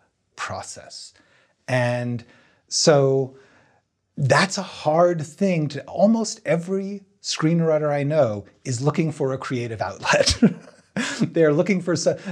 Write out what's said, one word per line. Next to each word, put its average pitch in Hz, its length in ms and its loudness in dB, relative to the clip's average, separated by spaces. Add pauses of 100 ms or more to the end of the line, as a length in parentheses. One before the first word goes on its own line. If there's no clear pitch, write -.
(420)
process. - 720 -14 (540)
And 123 560 -2 (440)
so 135 680 2 (800)
that's 147 400 2
a 190 60 -6
hard 170 580 2
thing 165 460 0
to, 135 160 -8
almost 214 640 0
every 190 580 -4 (180)
screenwriter 156 680 0
I 143 100 0
know 135 440 0 (200)
is 123 160 -6
looking 156 300 0
for 135 220 -4
a 131 40 -6
creative 117 440 -6
outlet. - 600 0 (420)
<laughs> - 380 -8
They're 160 320 2
looking 175 260 0
for, 175 160 -2
so-, 156 220 0 (140)